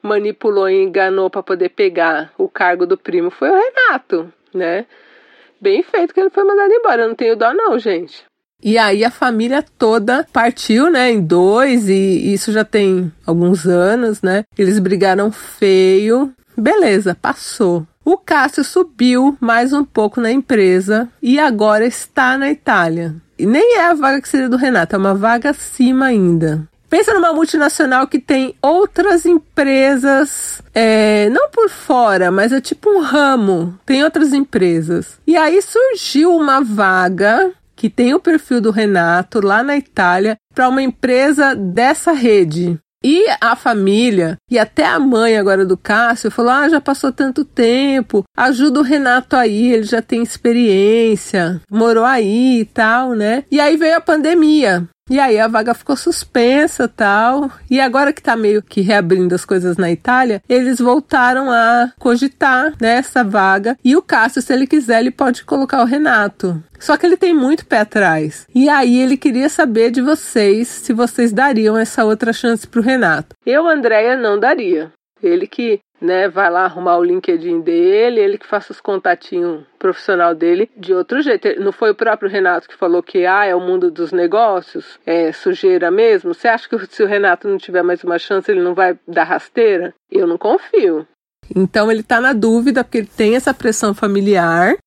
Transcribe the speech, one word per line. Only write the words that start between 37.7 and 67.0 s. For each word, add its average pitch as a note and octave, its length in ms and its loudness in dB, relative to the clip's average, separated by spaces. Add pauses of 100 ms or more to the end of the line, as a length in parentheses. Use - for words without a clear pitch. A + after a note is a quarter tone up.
que A3 160 -4
tem B3 240 0
o F#4 60 0
perfil D4+ 400 0
do A3 100 0
Renato F#3+ 720 0
lá G#3 200 2
na C#4+ 120 -2
Itália G3+ 600 -2 (180)
pra B3+ 140 2
uma C4 120 0
empresa C4+ 760 0
dessa A#3 560 -2
rede. F3+ 680 0 (260)
E E4 200 2 (160)
a A3+ 140 0
família, G3+ 840 0 (140)
e B3 80 2
até A3+ 260 0
a E4 140 0
mãe A#3 380 2
agora G3 280 2
do F#3 120 0
Cássio, A3+ 540 -2
falou, A#3+ 200 0
"Ah, C#4+ 180 2
já D#4 120 2
passou C#4 320 -4
tanto C4+ 320 -2
tempo, B3 800 0 (120)
ajuda C4 440 0
o - 20 2
Renato C4 540 0
aí, A#3+ 360 2
ele A3+ 120 0
já A3+ 180 -2
tem A#3 200 -4
experiência, G#3+ 1400 0 (100)
morou A3+ 340 2
aí A#3+ 560 0
e G#3+ 40 -2
tal, A#3+ 480 0
né?" A3+ 380 -2
E D4 100 2
aí D4 160 2
veio D#4+ 200 2
a D#4+ 40 0
pandemia. D4+ 880 2 (200)
E C4 120 0
aí B3 180 2
a A3+ 80 2
vaga A3+ 260 -2
ficou C4 240 -4
suspensa C4+ 880 0
e A#3 40 -4
tal. A#3 600 0 (220)
E B3+ 100 2
agora C4+ 320 0
que - 80 -10
tá B3 140 -2
meio G#3+ 260 0
que - 200 -6
reabrindo F#3 560 0
as - 80 -8
coisas F3+ 320 -2
na F3 120 -2
Itália, A#3+ 600 -2
eles B3 320 0
voltaram B3+ 680 0
a A#3+ 480 2
cogitar, C4+ 840 0
né, A#3 160 2
essa B3+ 260 -2
vaga. G3+ 640 0
E B3+ 100 4
o F4+ 80 2
Cássio, A#3+ 400 -2
se - 100 -4
ele C4 140 0
quiser, A#3+ 320 0
ele B3 140 0
pode B3+ 320 -4
colocar C4+ 360 -2
o C4 60 4
Renato. G#3+ 720 -2 (200)
Só D4 160 0
que F4 100 0